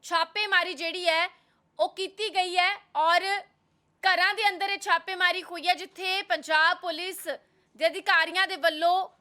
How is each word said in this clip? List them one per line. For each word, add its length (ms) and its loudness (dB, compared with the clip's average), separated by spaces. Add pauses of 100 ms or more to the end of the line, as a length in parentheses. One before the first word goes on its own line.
ਛਾਪੇਮਾਰੀ 680 0
ਜਿਹੜੀ 320 -4
ਹੈ 220 2 (500)
ਉਹ 100 2
ਕੀਤੀ 460 -6
ਗਈ 220 0
ਹੈ 160 2 (240)
ਔਰ 260 4 (800)
ਘਰਾਂ 320 2
ਦੇ 140 0
ਅੰਦਰ 200 -2
ਇਹ 100 -2
ਛਾਪੇਮਾਰੀ 640 0
ਹੋਈ 260 -8
ਹੈ, 60 4
ਜਿੱਥੇ 480 -6
ਪੰਜਾਬ 600 2
ਪੁਲਿਸ 420 -8 (560)
ਦੇ 60 2
ਅਧਿਕਾਰੀਆਂ 600 2
ਦੇ 100 -6
ਵੱਲੋਂ 520 0 (120)